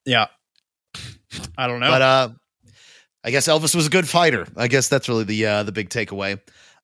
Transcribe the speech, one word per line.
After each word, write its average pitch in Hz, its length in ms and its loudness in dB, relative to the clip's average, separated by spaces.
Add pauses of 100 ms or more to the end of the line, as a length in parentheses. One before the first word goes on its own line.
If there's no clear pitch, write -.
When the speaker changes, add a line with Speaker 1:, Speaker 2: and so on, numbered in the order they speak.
Speaker 1:
Yeah. 120 220 2 (1300)
I 127 80 -2
don't 120 140 -4
know. 139 100 2
Speaker 2:
But, 131 120 4
uh, 131 260 4 (960)
I 117 60 -4
guess 135 180 0
Elvis 156 260 2
was 160 120 2
a 143 40 -2
good 175 180 2
fighter. 151 380 2 (100)
I 120 120 0
guess 131 200 2
that's 135 200 0
really 113 160 0
the, 107 220 -2
uh, 104 180 2
the 101 80 -8
big 101 180 -8
takeaway. 98 480 -6 (460)